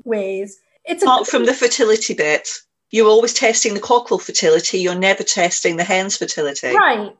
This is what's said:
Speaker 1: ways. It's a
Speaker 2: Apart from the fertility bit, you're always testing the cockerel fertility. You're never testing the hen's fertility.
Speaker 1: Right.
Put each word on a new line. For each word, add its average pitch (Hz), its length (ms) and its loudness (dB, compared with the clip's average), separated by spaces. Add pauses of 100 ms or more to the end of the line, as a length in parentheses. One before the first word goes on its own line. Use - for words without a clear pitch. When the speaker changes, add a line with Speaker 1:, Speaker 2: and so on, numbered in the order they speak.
Speaker 1:
ways. 202 520 -6 (280)
It's 349 180 -6
a - 20 2
Speaker 2:
Apart 269 220 2
from 240 180 0
the 247 80 2
fertility 226 640 0
bit, 151 340 -2 (400)
you're 214 200 4
always 226 240 4
testing 220 420 0
the 202 60 -6
cockerel - 380 0
fertility. 170 600 0
You're 180 160 -2
never 190 260 0
testing 175 560 -2
the 170 60 0
hen's 190 340 -2
fertility. 143 560 -4
Speaker 1:
Right. 226 460 0